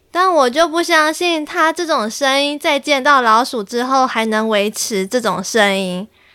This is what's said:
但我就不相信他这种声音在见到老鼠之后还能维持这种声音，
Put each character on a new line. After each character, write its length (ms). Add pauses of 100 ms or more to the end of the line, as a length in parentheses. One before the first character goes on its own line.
(120)
但 200
我 180
就 200
不 120
相 320
信 300
他 300
这 120
种 240
声 320
音 160
在 220
见 240
到 180
老 220
鼠 180
之 220
后 240
还 200
能 200
维 240
持 340
这 140
种 240
声 320
音， 320 (280)